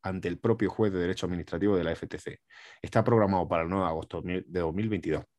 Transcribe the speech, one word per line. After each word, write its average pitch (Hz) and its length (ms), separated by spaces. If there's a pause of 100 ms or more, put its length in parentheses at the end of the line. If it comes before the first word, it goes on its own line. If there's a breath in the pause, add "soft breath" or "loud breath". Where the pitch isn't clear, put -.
ante 95 260
el 87 120
propio 110 320
juez 107 200
de 92 60
derecho 90 300
administrativo 90 500
de 85 60
la 82 80
F 80 160
T 82 100
C. - 220 (420 loud breath)
Está 113 220
programado 98 440
para 85 140
el 82 80
nueve 95 160
de 82 60
agosto 80 320
de 90 240
dos 82 260
mil 107 160
veintidós. 80 360 (140)